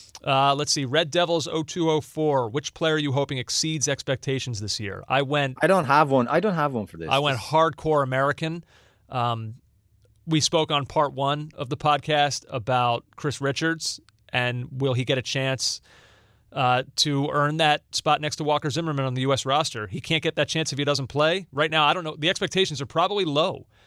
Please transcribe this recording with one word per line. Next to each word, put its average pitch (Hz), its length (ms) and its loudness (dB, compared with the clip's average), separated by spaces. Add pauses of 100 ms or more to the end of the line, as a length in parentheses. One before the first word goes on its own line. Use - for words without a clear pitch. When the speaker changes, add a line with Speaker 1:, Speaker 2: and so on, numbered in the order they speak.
(220)
Speaker 1:
Uh, 139 320 4
let's 143 160 -4
see. 147 140 0
Red 147 260 0
Devils 170 380 0
oh 160 140 -2
two 160 280 -2
oh 156 120 2
four. 139 480 0
Which 143 240 -6
player 160 220 0
are - 20 2
you 147 140 -2
hoping 139 260 0
exceeds 156 500 -2
expectations 135 720 -4
this 104 180 -6
year? 95 300 -8
I 135 140 2
went 139 400 -2
Speaker 2:
I 156 40 4
don't 180 200 4
have 143 240 6
one. 127 180 4
I 147 120 2
don't 185 140 0
have 147 200 -2
one 107 120 -4
for 82 120 -16
this. 82 100 -8
Speaker 1:
I 135 120 2
went 143 180 0
Speaker 2:
This 101 80 -10
Speaker 1:
hardcore 156 560 2
American. 143 600 -2 (460)
Um, 117 460 -2 (760)
we 156 100 4
spoke 156 300 2
on 143 160 0
part 143 260 0
one 143 440 -2
of 127 120 -8
the 135 80 -4
podcast 147 720 0
about 123 560 0 (120)
Chris - 240 -6
Richards, 156 600 -2 (320)
and 123 360 -2 (120)
will 135 140 2
he 127 100 0
get 135 140 2
a 127 40 -4
chance, 135 580 -4 (720)
uh, 127 320 2 (120)
to 143 340 0
earn 147 280 0
that 151 240 4 (120)
spot 147 260 2
next 147 160 -4
to 160 80 -6
Walker 147 260 0
Zimmerman 147 340 -2
on 131 100 -2
the 127 80 -2
U 135 100 2
S 131 120 0
roster? 131 420 0
He 101 140 -8
can't 160 220 0
get 160 140 -2
that 151 120 2
chance 160 240 -2
if 135 60 -6
he 143 60 0
doesn't 143 240 0
play. 160 440 0
Right 151 180 0
now, 156 160 4
I 151 60 6
don't 175 120 0
know. 156 140 -8
The 151 120 0
expectations 185 500 -2
are 139 60 -6
probably 190 380 0
low. 156 420 0 (200)